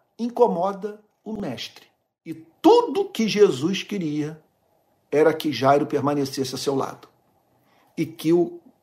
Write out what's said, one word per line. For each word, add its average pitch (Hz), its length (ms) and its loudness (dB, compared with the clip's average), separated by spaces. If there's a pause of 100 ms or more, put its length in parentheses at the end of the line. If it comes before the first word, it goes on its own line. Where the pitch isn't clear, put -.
(180)
incomoda 208 840 -2 (180)
o 214 120 -12
mestre?" 165 540 -10 (380)
E 165 80 -10
tudo 415 760 2
que 220 180 -2
Jesus 185 560 2
queria 156 580 -6 (720)
era 151 220 4
que 151 180 -4
Jairo 135 340 2
permanecesse 139 720 -4
a - 20 -8
seu 139 180 -4
lado - 340 -8 (880)
e 165 80 -2
que 160 260 -4
o 175 300 0 (220)